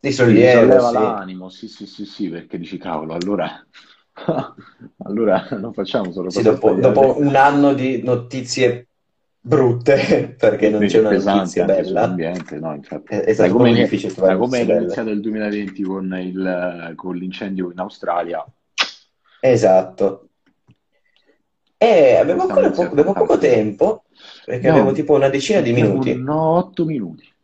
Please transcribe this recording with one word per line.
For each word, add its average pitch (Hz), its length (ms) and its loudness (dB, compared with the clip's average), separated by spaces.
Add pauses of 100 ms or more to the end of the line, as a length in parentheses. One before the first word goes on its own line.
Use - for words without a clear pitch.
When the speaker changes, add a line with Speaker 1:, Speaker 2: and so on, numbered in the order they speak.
Speaker 1:
Di - 140 -4
Speaker 2:
ti - 0 -
Speaker 1:
sollievo, 120 340 6
Speaker 2:
solleva 120 420 6
Speaker 1:
sì. - 20 -2
Speaker 2:
l'animo, 92 560 -4
sì, 104 200 -18
sì, 101 180 -18
sì, 104 180 -16
sì, 98 240 -10
perché 82 300 -12
dici, 85 200 -12
Cavolo, 80 360 -8
allora 90 500 -6 (500)
<laughs> - 400 -8 (500)
Allora 104 480 -2
non 110 200 -10
facciamo 98 400 -6
solo 92 180 -8
Speaker 1:
Sì, 92 80 -4
Speaker 2:
cose 107 120 4
Speaker 1:
dopo, - 220 0
Speaker 2:
sbagliate. 123 280 2
Speaker 1:
dopo 131 200 2
un 139 140 2
anno 143 400 4
di 127 280 -4
notizie 123 840 -4 (540)
brutte, 135 920 2
<laughs> - 40 -20
perché 107 300 2
non 107 100 0
Speaker 2:
Quindi 101 160 0
Speaker 1:
c'è 110 60 6
una 107 80 2
Speaker 2:
pesanti 98 300 2
Speaker 1:
notizia 92 240 -2
Speaker 2:
anche 95 120 2
Speaker 1:
bella. 90 140 -2
Speaker 2:
sull'ambiente, 90 720 -4
no, 78 160 -8
infatti. 73 400 -14
Speaker 1:
È, - 20 -4
è 110 160 -2
stato - 20 2
Speaker 2:
Sai, 92 160 2
come - 20 0 (120)
Speaker 1:
proprio 117 100 4
Speaker 2:
ini-, 117 80 4
Speaker 1:
difficile 101 300 -2
trovare 95 220 2
Speaker 2:
sai, 95 80 -2
come 123 160 -2
Speaker 1:
notizie 117 40 0
Speaker 2:
era 92 120 0
Speaker 1:
belle. 87 100 0
Speaker 2:
iniziato 110 260 -6
il 104 100 -4
duemilaventi 104 640 -6
con 95 380 -6
il, 90 760 -6
con 92 200 -10
l'incendio 92 560 -8
in 87 60 -18
Australia? 85 680 -6 (960)
Speaker 1:
Esatto. 95 880 2 (1500)
E 170 380 6
abbiamo - 300 2
Speaker 2:
Questa - 160 2
Speaker 1:
ancora - 80 -
Speaker 2:
notizia - 200 -2
Speaker 1:
poco, 143 120 0
abbiamo 175 120 2
poco - 200 0
Speaker 2:
fantastica. - 300 2
Speaker 1:
tempo, 127 420 -2 (400)
perché 127 220 -4
Speaker 2:
No, 143 60 4
Speaker 1:
abbiamo 135 200 4
tipo 151 220 0
una 135 140 2
decina 139 320 0
di 120 100 0
Speaker 2:
abbiamo, 117 200 2
Speaker 1:
minuti. 127 240 -2
Speaker 2:
no, 139 260 -4 (160)
otto 180 280 -2
minuti. 117 440 -8 (160)